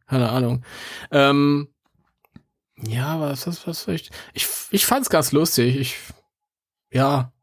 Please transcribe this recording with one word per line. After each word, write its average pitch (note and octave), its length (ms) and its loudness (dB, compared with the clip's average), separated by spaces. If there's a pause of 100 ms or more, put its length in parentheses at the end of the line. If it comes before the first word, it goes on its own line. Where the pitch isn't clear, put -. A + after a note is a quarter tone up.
Keine A#2+ 200 2
Ahnung. B2 340 0 (500)
Ähm, C#3+ 560 4 (1160)
ja, C3 360 -4
was, C#3+ 260 -4
was, E3+ 200 -8
was E3+ 180 -8
soll F3+ 100 -4
ich, - 160 -8 (240)
ich, - 120 -4 (260)
ich G3 120 2
fand's C4 240 2
ganz D#3 240 2
lustig. C#3 440 2
Ich, C3 200 -4 (960)
ja. C3 400 2 (100)